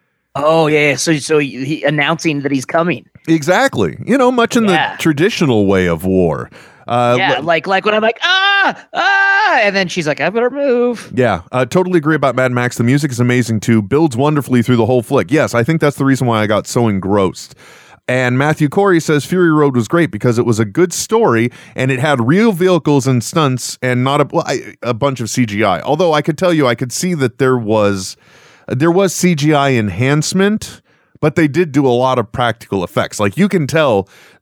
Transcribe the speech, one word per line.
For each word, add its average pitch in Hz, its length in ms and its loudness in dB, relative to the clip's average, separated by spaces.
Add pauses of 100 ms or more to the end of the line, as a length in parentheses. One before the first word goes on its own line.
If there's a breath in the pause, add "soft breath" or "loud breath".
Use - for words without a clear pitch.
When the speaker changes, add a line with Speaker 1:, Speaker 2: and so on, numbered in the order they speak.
(400)
Speaker 1:
Oh, 160 280 2
yeah, 147 220 2
yeah. 127 60 -2
So, 160 200 -2
so 156 220 0
he, 131 260 -4
he 147 180 -6
announcing 147 600 -2
that 139 100 -4
he's 131 120 -2
coming. 170 420 -4 (200)
Speaker 2:
Exactly. 165 800 0
You 233 100 0
know, 254 140 2
much 240 260 2
in 226 120 2
Speaker 1:
Yeah. 151 280 0
Speaker 2:
the - 60 -10
traditional 147 640 2
way 95 220 2
of 85 160 -2
war. 85 440 0 (380 loud breath)
Uh, 120 320 2
Speaker 1:
Yeah, 180 200 0
Speaker 2:
le- - 40 -8
Speaker 1:
like, 165 240 -2
like 190 180 0
when 208 100 0
I'm 214 80 0
like, 226 200 0
"Ah, 381 720 0
ah," 392 680 0
and 202 120 0
then 190 140 -2
she's 156 180 -6
like, 143 140 -2
"I 160 100 0
better 233 200 -2
move." 247 640 -2
Speaker 2:
Yeah, 107 360 0
uh, 127 140 0
totally 180 340 0
agree 156 160 0
about 135 220 0
Mad 127 160 0
Max. 123 260 -2
The 120 60 0
music 143 260 0
is 120 80 -6
amazing, 120 420 0
too. 113 220 2
Builds 135 340 0
wonderfully 135 460 0
through 127 140 2
the 113 100 2
whole 123 160 2
flick. 110 300 -2
Yes, 135 220 0
I 120 100 2
think 160 160 0
that's 147 160 0
the 143 80 -2
reason 135 240 2
why 110 120 2
I 107 60 0
got 101 220 0
so 120 200 0
engrossed. 95 640 -2 (520 loud breath)
And 127 320 0
Matthew 151 300 0
Corey 190 320 2
says, 147 260 0
"Fury 175 240 2
Road 147 240 2
was 120 140 0
great 165 240 0
because 110 260 -2
it 120 80 2
was 113 140 2
a 113 40 2
good 156 280 0
story, 123 580 0 (240 loud breath)
and 127 160 -2
it 127 80 -2
had 143 280 0
real 202 260 4
vehicles 156 560 0
and 123 160 0
stunts 139 580 -2
and 123 220 0
not 143 160 0
a, 139 120 0
well, 160 140 -2
I, 120 360 -8
a 123 120 -4
bunch 135 260 -4
of 110 80 -6
C 127 180 -2
G 104 180 -2
I." 92 160 0
Although 156 340 0
I 151 80 0
could 156 160 -4
tell 180 160 0
you, 147 140 2
I 120 80 0
could 123 160 -8
see 180 220 -4
that 131 240 -2
there 131 200 2
was, 101 580 -2 (500 soft breath)
there 156 240 0
was 185 240 2
C 180 200 0
G 151 180 0
I 139 200 2
enhancement, 143 1080 -2 (400 soft breath)
but 151 140 0
they 151 140 2
did 156 240 -2
do 139 140 2
a 127 40 4
lot 127 280 2
of 107 140 -2
practical 110 500 -2
effects. - 380 -4
Like, 104 160 -2
you 190 120 2
can 170 180 -2
tell 120 420 0 (320 soft breath)